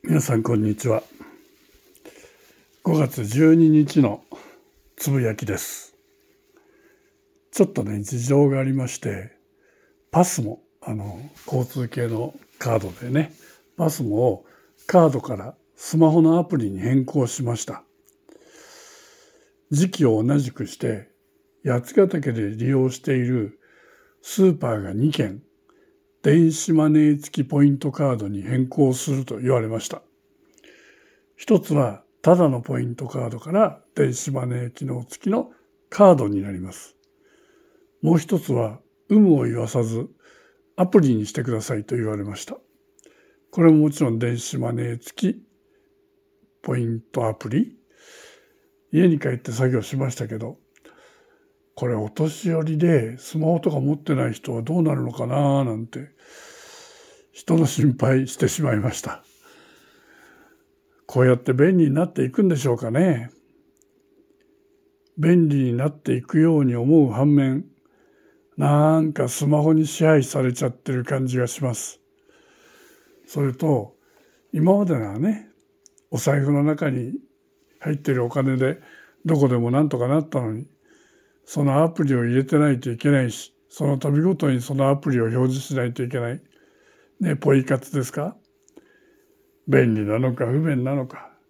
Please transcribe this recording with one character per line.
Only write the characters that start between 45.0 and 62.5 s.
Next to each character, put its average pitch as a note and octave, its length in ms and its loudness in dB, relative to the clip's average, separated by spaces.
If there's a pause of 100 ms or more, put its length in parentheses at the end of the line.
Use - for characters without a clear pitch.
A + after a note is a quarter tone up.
き - 100 -10 (1160)
ポ - 160 -4
イ B2 80 -2
ン A2+ 160 -4
ト A#2 260 -4
ア A2 80 -2
プ - 140 -12
リ。 D3+ 300 -4 (1120)
家 F3 160 6
に D#3+ 100 4
帰 C#3+ 100 -4
っ B2+ 100 -4
て - 140 -10
作 B2+ 180 0
業 B2+ 100 0
し G#2+ 160 -8
ま C3+ 140 -2
し A#2+ 60 -10
た A2+ 120 -8
け A2 80 -10
ど、 A2+ 220 -12 (1160)
こ B2+ 100 -4
れ、 A#2+ 80 -2
お G#2+ 160 -6
年 D#3 400 -4
寄 D#3+ 100 0
り D#3+ 160 -4
で C#3+ 400 2
ス - 220 -8
マ D#3 80 0
ホ E3 140 2
と E3+ 100 -2
か D3 100 -2
持 C#3+ 140 0
っ - 20 -10
て D3 180 -4
な B2+ 140 -2
い A2+ 60 -4
人 - 200 -10
は A2+ 60 -4
ど D#3 200 -2
う - 20 4
な D3+ 120 2
る C3 60 -4
の B2 120 -6
か A#2+ 140 -6
な C#3 380 0
な A#2+ 100 -4
ん A2+ 120 -8
て、 C3 240 -14 (1200)
人 - 240 -2
の E3 80 4
心 C3+ 300 2
配 C3 340 0
し - 80 -14
て B2+ 120 0
し - 120 -6
ま C3 140 0
い G#2 60 0
ま A#2 120 -4
し - 80 -10
た。 - 240 -14 (1800)
こ - 140 -2
う B2+ 60 6
や B2+ 80 6
っ A#2+ 40 -6
て C3 160 -2
便 E3+ 240 4
利 D#3+ 100 4
に C3+ 60 0
な D#3+ 100 2
っ F3+ 80 -8
て - 100 -4
い B2+ 80 -2
く G#3+ 120 0
ん G3 60 4
で E3 80 2